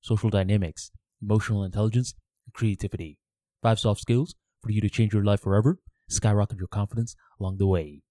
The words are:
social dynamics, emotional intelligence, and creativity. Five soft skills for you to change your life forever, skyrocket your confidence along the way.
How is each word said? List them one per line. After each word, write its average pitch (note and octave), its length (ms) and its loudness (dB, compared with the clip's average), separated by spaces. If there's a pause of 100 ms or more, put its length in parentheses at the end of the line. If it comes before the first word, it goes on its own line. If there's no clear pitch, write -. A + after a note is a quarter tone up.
social A2 300 0
dynamics, G2 640 0 (280)
emotional G#2 440 0
intelligence, G#2+ 500 -2 (320)
and - 80 -20
creativity. F#2+ 640 -4 (420)
Five A2+ 200 2
soft G#2 200 0
skills B2 360 0 (260)
for A2+ 80 -8
you G#2 100 0
to G#2 80 0
change G#2+ 240 0
your G#2 120 2
life G2+ 160 2
forever, G#2+ 400 2 (280)
skyrocket G#2 500 0
your F#2 100 -8
confidence A2+ 480 -4 (240)
along F#2+ 180 -4
the G2 80 4
way. D#2 440 0